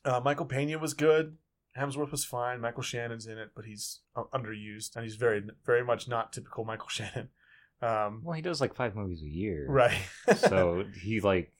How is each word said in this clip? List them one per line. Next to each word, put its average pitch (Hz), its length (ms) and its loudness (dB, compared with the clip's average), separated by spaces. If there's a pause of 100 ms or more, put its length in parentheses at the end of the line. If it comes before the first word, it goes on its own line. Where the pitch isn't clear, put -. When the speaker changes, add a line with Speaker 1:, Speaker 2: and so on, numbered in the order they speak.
Speaker 1:
Uh, 127 180 2
Michael 143 220 2
Pena 143 320 -2
was 156 160 -4
good. 156 420 4 (420)
Hemsworth 139 340 -4
was 139 120 -4
fine. 123 380 -4
Michael 117 220 -4
Shannon's 117 440 -6
in 110 100 -12
it, 107 160 -12
but 107 120 -14
he's, 107 340 -12 (160)
uh, 117 80 -4 (100)
underused, 107 640 -8
and 117 80 -6
he's 110 120 -8
very, 107 280 2 (220)
very 120 180 4
much 120 240 0
not 117 240 -2
typical - 320 -10
Michael 113 240 -8
<laughs> - 20 -20
Shannon. 110 400 -8 (520)
Um, 110 420 0
Speaker 2:
Well, 165 120 -6
he 160 60 -6
does, 160 200 -2
like, 117 140 0
five 117 200 -2
movies 92 280 -4
a 76 40 -8
year. 80 400 -2
Speaker 1:
Right. 135 300 6 (200)
<laughs> - 200 6
Speaker 2:
So 92 480 4 (160)
he, 107 180 -2
like, 95 400 4